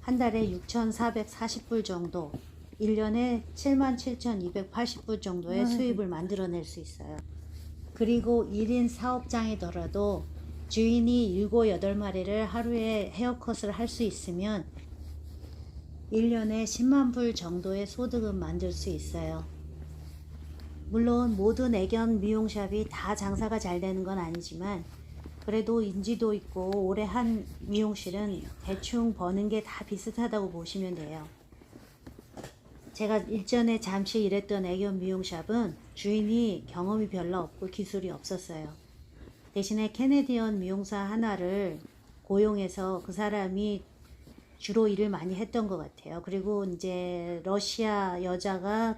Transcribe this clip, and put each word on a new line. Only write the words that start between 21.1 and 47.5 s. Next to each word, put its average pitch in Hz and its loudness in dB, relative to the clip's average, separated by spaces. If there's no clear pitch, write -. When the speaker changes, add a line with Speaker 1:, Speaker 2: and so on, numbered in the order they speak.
Speaker 1:
모든 226 4
애견 226 4
미용샵이 208 0
다 202 -2
장사가 214 0
잘 175 0
되는 190 0
건 190 -2
아니지만 170 -4
그래도 220 2
인지도 208 0
있고 185 -4
오래 196 2
한 226 2
미용실은 202 0
대충 226 0
버는 190 0
게 214 0
다 - -10
비슷하다고 214 -2
보시면 175 -4
돼요. 156 -8
제가 220 2
일전에 226 2
잠시 196 0
일했던 196 2
애견 190 0
미용샵은 185 0
주인이 214 2
경험이 202 0
별로 180 -2
없고 175 -4
기술이 190 -4
없었어요. 160 -8
대신에 214 0
캐네디언 247 4
미용사 190 -2
하나를 196 0
고용해서 196 2
그 185 -8
사람이 202 0
주로 214 4
일을 208 4
많이 180 -2
했던 214 -2
것 180 -2
같아요. 156 -10
그리고 196 0
이제 175 -4
러시아 196 0